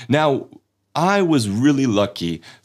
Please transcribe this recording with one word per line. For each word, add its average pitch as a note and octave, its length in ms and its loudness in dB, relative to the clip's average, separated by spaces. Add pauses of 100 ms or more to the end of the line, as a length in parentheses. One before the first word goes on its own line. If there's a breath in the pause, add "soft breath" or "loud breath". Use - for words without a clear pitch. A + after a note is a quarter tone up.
Now, C#3+ 400 0 (460)
I F#3+ 280 0
was D3+ 260 2
really C3+ 380 2
lucky G2 560 -2 (240 loud breath)